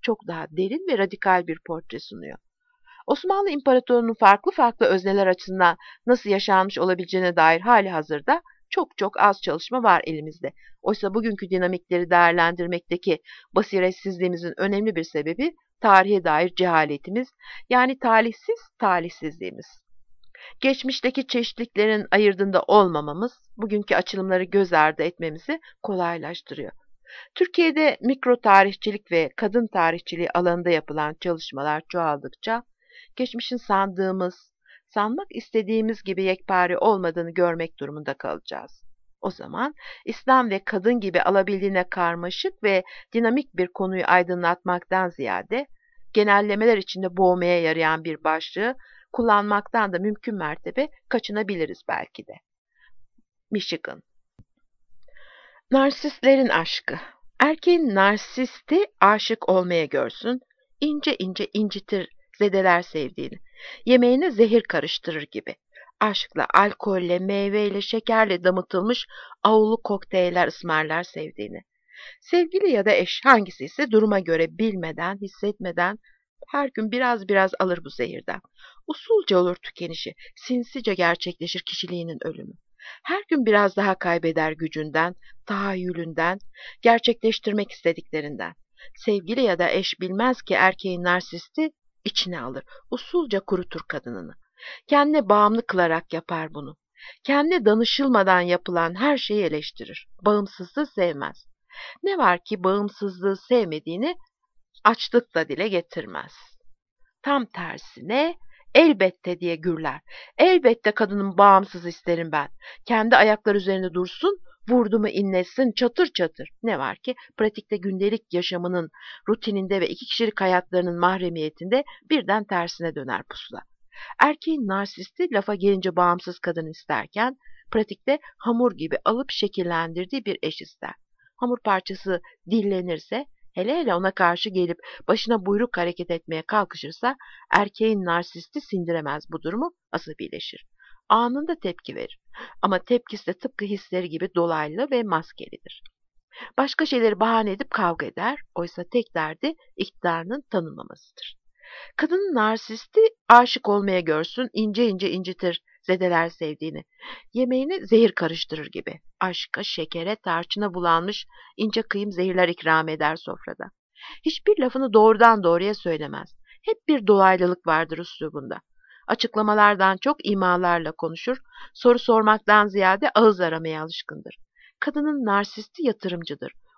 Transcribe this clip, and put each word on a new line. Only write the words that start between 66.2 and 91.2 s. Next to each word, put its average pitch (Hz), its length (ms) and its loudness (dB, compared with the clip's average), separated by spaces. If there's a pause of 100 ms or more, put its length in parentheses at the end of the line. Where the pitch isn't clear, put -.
alkolle, 190 680 2
meyveyle, 202 600 -2
şekerle 220 640 0
damıtılmış 185 640 0 (360)
avulu 220 400 4
kokteyller 180 640 0
ısmarlar 156 560 -4
sevdiğini. 156 600 -14 (580)
Sevgili 359 500 2
ya 202 140 2
da 214 60 4
eş - 320 0
hangisi 214 420 4
ise 269 260 -4
duruma 214 280 4
göre 165 380 -2
bilmeden, 180 640 -4
hissetmeden 196 800 -4 (520)
her 285 220 -2
gün 220 180 -6
biraz 240 360 -2
biraz 190 320 4
alır 180 260 0
bu 139 40 -16
zehirden. - 520 -8 (460)
Usulca 359 500 0
olur 180 180 2
tükenişi, - 580 -12 (220)
sinsice 247 580 -4
gerçekleşir 175 640 -2
kişiliğinin 170 640 -8
ölümü. - 300 -12 (500)
Her 381 260 -6
gün 285 160 0
biraz 208 300 4
daha 196 240 0
kaybeder 165 520 0
gücünden, 156 640 -4 (300)
tahayyülünden, 180 960 -4 (420)
gerçekleştirmek 226 920 2
istediklerinden. 156 840 -6 (400)
Sevgili 208 460 -2
ya 190 180 2
da 175 100 2
eş - 300 -2
bilmez 202 420 -2
ki - 120 -4
erkeğin 185 500 0
narsisti 180 680 -2 (320)